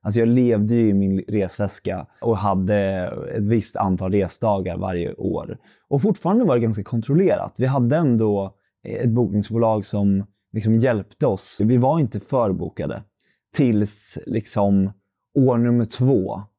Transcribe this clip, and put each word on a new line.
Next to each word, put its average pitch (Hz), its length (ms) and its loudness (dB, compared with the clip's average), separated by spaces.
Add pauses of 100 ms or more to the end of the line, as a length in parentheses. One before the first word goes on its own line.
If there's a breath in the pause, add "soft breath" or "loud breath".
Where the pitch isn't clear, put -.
Alltså, 104 180 -2
jag 117 100 4
levde 117 460 4
ju 113 140 4
i 101 40 4
min 98 340 2
resväska 98 760 -4 (160 soft breath)
och 113 160 0
hade 95 400 0 (600)
ett 104 60 -2
visst 107 340 0
antal 92 340 -2
resdagar 98 680 -2
varje 90 360 -4
år. - 440 -6 (300 soft breath)
Och 139 140 0
fortfarande 214 440 2
var 135 100 4
det 117 60 2
ganska 107 220 -2
kontrollerat. 127 760 0
Vi 123 60 2
hade 131 320 2
ändå 110 560 2 (340)
ett 117 220 -2
bokningsbolag 107 760 0
som 101 400 0 (280)
liksom 110 220 2
hjälpte 120 520 0
oss. - 360 -4
Vi 123 140 4
var 139 220 2
inte 113 200 -2
förbokade 95 840 -4 (520 soft breath)
tills 110 720 -2
liksom 101 680 0 (460)
år 127 200 4
nummer 120 280 2
två. 113 560 0 (180)